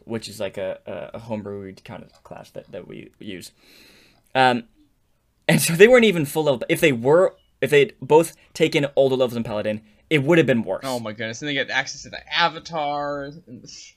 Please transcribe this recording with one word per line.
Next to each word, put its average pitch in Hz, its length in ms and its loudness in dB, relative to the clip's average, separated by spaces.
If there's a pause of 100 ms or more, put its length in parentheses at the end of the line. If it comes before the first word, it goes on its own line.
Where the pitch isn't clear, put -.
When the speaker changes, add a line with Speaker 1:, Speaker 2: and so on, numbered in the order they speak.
Speaker 1:
which 110 240 -10
is 104 100 -14
like 98 180 -8
a, 95 280 -8
a, - 320 -12
a - 40 -16
homebrewed 101 600 -12
kind - 200 -18
of - 200 -20
class - 280 -20
that, - 200 -18
that 92 160 -16
we - 300 -18
use. 92 340 -16 (840)
Um, 127 300 4 (840)
and 156 120 4
so 165 140 -2
they 180 140 8
weren't 247 180 6
even 170 200 2
full 156 180 -4
level. 135 260 0
If 165 120 0
they 160 100 4
were, 139 440 2 (260)
if 120 100 -2
they'd 143 300 4
both 156 340 4 (180)
taken 156 320 0 (100)
all 139 140 4
the 131 80 -2
levels 123 200 0
in 117 60 -2
paladin, 107 380 -6 (280)
it 151 120 2
would 160 160 2
have 156 80 6
been 120 180 0
worse. 92 220 -6
Speaker 2:
Oh 127 140 -4
my 110 140 -10
goodness! 110 280 -10
And 147 80 -8
they 143 40 -4
get 131 180 -4
access - 320 -6
to 131 60 -20
the - 100 -14 (140)
avatar. 147 1000 -4 (640)